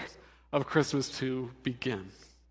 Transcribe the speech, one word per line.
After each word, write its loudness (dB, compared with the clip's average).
of 2
Christmas 4
to -2
begin. -4